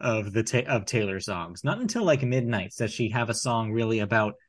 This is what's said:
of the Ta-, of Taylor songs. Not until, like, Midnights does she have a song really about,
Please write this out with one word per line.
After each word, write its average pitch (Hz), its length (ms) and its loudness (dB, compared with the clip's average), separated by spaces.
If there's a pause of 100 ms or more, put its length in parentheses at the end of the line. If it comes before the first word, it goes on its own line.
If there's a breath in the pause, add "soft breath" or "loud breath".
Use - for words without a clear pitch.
of 107 320 0
the 113 80 4
Ta-, 120 260 2
of 117 180 0
Taylor 101 340 0
songs. 90 440 -6
Not 160 140 0
until, 240 260 -2
like, 147 200 4
Midnights 120 540 0
does 110 140 -2
she 110 180 -2
have 117 200 0
a 113 60 -2
song 113 360 -2
really 113 280 0
about, 104 340 2 (160)